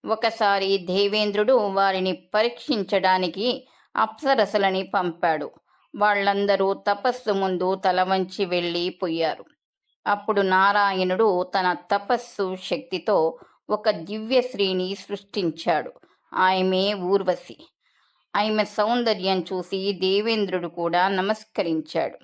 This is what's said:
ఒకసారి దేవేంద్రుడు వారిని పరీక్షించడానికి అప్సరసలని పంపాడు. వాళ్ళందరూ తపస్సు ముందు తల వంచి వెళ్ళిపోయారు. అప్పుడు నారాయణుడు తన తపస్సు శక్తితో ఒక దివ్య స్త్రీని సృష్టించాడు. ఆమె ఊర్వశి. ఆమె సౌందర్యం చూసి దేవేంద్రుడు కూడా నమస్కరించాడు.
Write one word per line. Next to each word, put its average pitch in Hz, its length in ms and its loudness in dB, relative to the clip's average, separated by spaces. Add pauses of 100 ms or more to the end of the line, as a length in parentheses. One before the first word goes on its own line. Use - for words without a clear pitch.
ఒకసారి 202 720 0
దేవేంద్రుడు 202 720 2
వారిని 196 600 2
పరీక్షించడానికి 202 1600 0 (280)
అప్సరసలని 214 880 2
పంపాడు. 170 680 -2 (460)
వాళ్ళందరూ 202 800 2
తపస్సు 208 560 -2
ముందు 185 440 0
తల 185 280 0
వంచి 190 420 0
వెళ్ళిపోయారు. 175 1000 -2 (640)
అప్పుడు 202 360 0
నారాయణుడు 190 1000 4
తన 180 340 0 (140)
తపస్సు 202 680 -2
శక్తితో 170 800 -2 (320)
ఒక 214 200 0
దివ్య 214 520 -2
స్త్రీని 190 520 -2
సృష్టించాడు. 175 1000 -4 (420)
ఆమె 185 600 2
ఊర్వశి. 185 720 -2 (680)
ఆమె 214 280 0
సౌందర్యం 208 760 0
చూసి 190 520 -4
దేవేంద్రుడు 190 760 0
కూడా 170 400 0
నమస్కరించాడు. 190 1160 -4